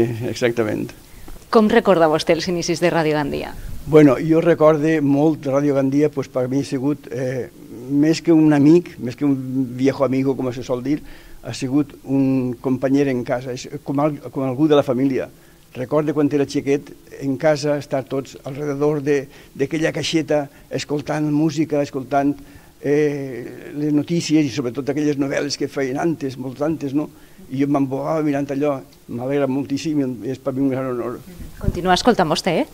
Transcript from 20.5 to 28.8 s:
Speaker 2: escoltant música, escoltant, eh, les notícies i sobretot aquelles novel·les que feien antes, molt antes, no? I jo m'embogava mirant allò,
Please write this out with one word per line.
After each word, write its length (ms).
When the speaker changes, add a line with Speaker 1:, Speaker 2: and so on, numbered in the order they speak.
Speaker 2:
escoltant 600
música, 500
escoltant, 520
eh, 920
les 200
notícies 520
i 80
sobretot 360
aquelles 280
novel·les 400
que 140
feien 260
antes, 400
molt 240
antes, 320
no? 140
I 120
jo 100
m'embogava 560
mirant 240
allò, 220